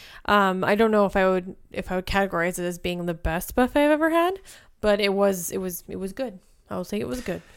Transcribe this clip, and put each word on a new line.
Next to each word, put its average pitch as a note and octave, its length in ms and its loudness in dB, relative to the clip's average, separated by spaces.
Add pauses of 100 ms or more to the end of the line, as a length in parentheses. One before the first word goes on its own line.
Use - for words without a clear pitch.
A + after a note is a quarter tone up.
(240)
Um, F#3+ 400 2
I G3+ 100 2
don't A3 160 4
know G#3 160 4
if F#3+ 80 -4
I F#3+ 140 4
would, F#3 260 0 (160)
if G3+ 220 -8
I F#3 40 -2
would F#3 100 -4
categorize F#3 520 0
it F3+ 60 -4
as F3 140 -4
being F3 280 -4
the F3 80 -2
best E3 400 -6
buffet B3+ 300 4
I've D4 80 4
ever D#4 180 2
had, E4+ 300 2 (400)
but G#3 200 2
it G3+ 140 2
was, G3 380 2
it F#3+ 60 -4
was, F#3 300 -6
it F#3+ 80 -10
was F#3+ 160 -6
good. G3+ 280 -8 (280)
I G3 80 -8
will F#3 80 -6
say G3+ 140 -6
it A3 100 -4
was B3+ 120 -6
good. E3+ 220 -8 (140)